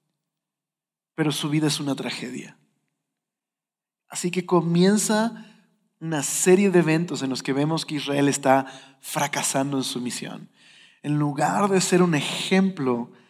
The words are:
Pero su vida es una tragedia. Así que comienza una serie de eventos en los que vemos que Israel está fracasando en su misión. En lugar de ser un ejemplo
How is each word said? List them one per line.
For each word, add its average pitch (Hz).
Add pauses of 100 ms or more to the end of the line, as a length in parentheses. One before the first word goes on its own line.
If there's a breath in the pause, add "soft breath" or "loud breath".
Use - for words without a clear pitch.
(1160)
Pero 151
su 151
vida 151
es 147
una 143
tragedia. 123 (1500)
Así -
que 180
comienza 190 (520 loud breath)
una 160
serie 190
de 180
eventos 160
en 135
los 123
que 135
vemos 151
que 151
Israel 143
está 135
fracasando 139
en 127
su 123
misión. - (520 soft breath)
En 147
lugar 180
de 190
ser 180
un 175
ejemplo 143 (180 soft breath)